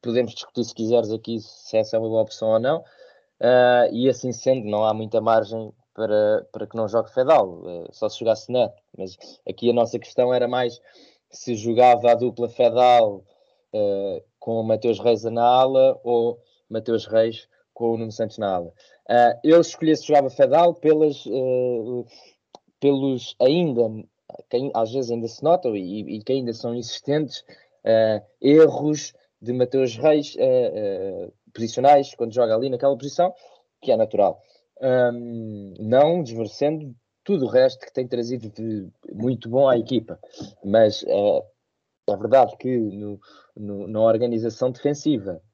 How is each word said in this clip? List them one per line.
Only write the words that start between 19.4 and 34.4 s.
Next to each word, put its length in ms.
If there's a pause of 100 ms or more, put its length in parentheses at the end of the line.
eu 180
escolhi 360
se 100
jogava 240
Fedal 440
pelas, 520
eh, 800 (720)
pelos 640
ainda, 500 (580)
que 260
às 180
vezes 180
ainda 160
se 160
notam 340
e, 400
e 60
que 100
ainda 200
são 220
insistentes, 680 (400)
eh, 380 (180)
erros 720 (300)
de 100
Mateus 440
Reis, 420
eh, 360
eh, 560 (220)
posicionais, 640
quando 180
joga 220
ali 140
naquela 280
posição, 360 (480)
que 120
é 40
natural. 460 (380)